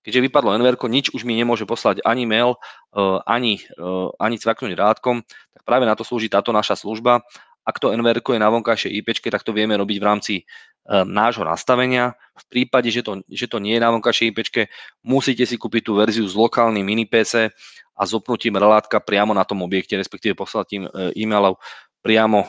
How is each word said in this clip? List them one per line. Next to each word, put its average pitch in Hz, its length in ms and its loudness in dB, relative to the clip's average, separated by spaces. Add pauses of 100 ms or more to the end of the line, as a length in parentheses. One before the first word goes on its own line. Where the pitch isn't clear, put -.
Keďže 123 240 0
vypadlo 120 320 2
N 120 80 4
V 127 80 8
R 123 80 -2
ko, 120 80 -4
nič 135 240 -2
už 120 160 -8
mi 113 80 0
nemôže 117 320 0
poslať 104 320 -4
ani 120 240 0
mail, 120 320 2
e, - 0 - (640)
ani, 117 400 -2
e, - 240 -14 (320)
ani 110 240 -2
cvaknúť 113 320 -4
relátkom, 110 480 0 (320)
tak - 80 -20
práve 123 240 2
na 110 80 2
to 113 80 -2
slúži 113 240 -4
táto 101 240 0
naša 107 240 0
služba. 113 480 0 (400)
Ak - 160 -6
to 113 160 0
N 117 80 0
V 117 160 4
R - 80 -2
ko 127 80 0
je 110 80 0
na 107 80 4
vonkajšej 110 480 -2
I 107 80 -4
P 113 120 -4
čke, - 120 -6
tak 104 160 -4
to 113 80 -4
vieme 107 240 0
robiť 101 240 -2
v 104 80 -4
rámci, 104 320 -2
e, - 20 -20 (600)
nášho 107 400 0
nastavenia. 123 720 0 (160)
V - 160 -20
prípade, 123 400 0
že 110 160 -4
to, 98 240 -8
že - 160 -8
to 113 160 -6
nie 107 160 -2
je 117 80 2
na 117 80 4
vonkajšej 113 320 0
I 104 80 -2
P - 60 -6 (100)
čke, 117 120 -2 (440)
musíte 127 400 2
si 117 160 -6
kúpiť 113 240 -4
tú 104 160 2
verziu 110 240 2
s 92 80 -8
lokálnym 113 480 2
mini 107 240 -2
P 113 200 2
C 113 280 0 (400)
a - 160 -6
zopnutím 107 480 -4
relátka 107 400 4
priamo 104 400 2
na 92 80 2
tom 98 160 -4
objekte, 92 320 -4
respektíve 98 400 -4
poslatím, 98 560 -6
e, 90 240 -6
e-mailov 104 480 0 (400)
priamo 110 480 4